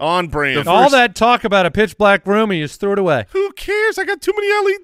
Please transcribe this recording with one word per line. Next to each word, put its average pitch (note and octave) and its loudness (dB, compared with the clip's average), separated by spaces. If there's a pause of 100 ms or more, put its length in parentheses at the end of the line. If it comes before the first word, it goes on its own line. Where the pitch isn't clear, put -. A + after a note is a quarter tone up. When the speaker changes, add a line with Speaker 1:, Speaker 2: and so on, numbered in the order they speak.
Speaker 1:
On F3 -2
brand. C#3 -4
Speaker 2:
The E3 0
Speaker 3:
All G#3+ 6
Speaker 2:
first C#4+ 4
Speaker 3:
that A#3+ 2
talk A#3 2
about F#3+ 2
a D#3+ -2
pitch G3+ -2
black G3+ 2
room G#3 0
and F3 -2
you D3+ -4
just - -12
threw G3+ -2
it G3+ -2
away. D3+ 0
Speaker 1:
Who F#4+ -4
cares? G#4+ -4
I F#4+ -6
got G4 -6
too G4 -2
many G4+ -2
L G4+ 0
E G4 -4